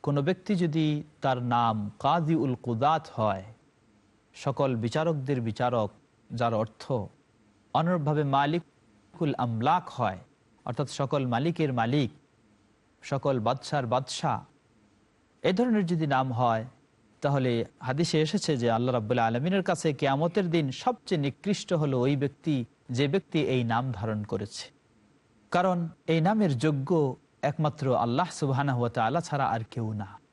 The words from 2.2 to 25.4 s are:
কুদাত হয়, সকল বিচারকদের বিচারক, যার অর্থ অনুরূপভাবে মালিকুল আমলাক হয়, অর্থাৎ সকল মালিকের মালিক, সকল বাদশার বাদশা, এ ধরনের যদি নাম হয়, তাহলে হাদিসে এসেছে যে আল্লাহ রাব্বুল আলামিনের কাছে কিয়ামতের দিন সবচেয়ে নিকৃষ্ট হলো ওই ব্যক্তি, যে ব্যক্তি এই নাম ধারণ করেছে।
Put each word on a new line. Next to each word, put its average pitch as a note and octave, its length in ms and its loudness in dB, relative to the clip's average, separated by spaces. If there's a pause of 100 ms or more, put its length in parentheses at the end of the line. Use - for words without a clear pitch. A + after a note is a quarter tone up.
কুদাত C#3 580 0
হয়, G2+ 300 0 (880)
সকল C#3 420 -2
বিচারকদের C3+ 680 -2
বিচারক, A2+ 500 0 (420)
যার A#2 200 0
অর্থ A2+ 380 -4 (840)
অনুরূপভাবে D#3 500 2
মালিকুল C#3+ 1120 -2
আমলাক B2 520 0
হয়, F#2+ 280 -2 (480)
অর্থাৎ B2 240 -4
সকল C#3 380 -2
মালিকের C#3+ 460 0
মালিক, B2 380 2 (920)
সকল C#3 380 -2
বাদশার B2+ 460 -2
বাদশা, B2+ 600 -2 (960)
এ F3+ 120 2
ধরনের G#3+ 320 2
যদি D#3+ 220 0
নাম C3 260 0
হয়, A2+ 320 0 (560)
তাহলে B2+ 440 2 (140)
হাদিসে D3+ 420 0
এসেছে D#3 360 0
যে A#2 140 2
আল্লাহ B2 220 0
রাব্বুল A#2+ 260 0
আলামিনের C#3 440 0
কাছে D#3+ 300 0
কিয়ামতের D#3+ 560 0
দিন D#3 220 0
সবচেয়ে G3 500 -2
নিকৃষ্ট D#3+ 520 -2
হলো D3 260 0
ওই C#3 160 2
ব্যক্তি, C3+ 500 -2 (260)
যে C#3 160 2
ব্যক্তি E3+ 320 -2
এই B2+ 240 2
নাম A#2+ 280 0
ধারণ G#2+ 320 -4
করেছে। - 460 -8 (840)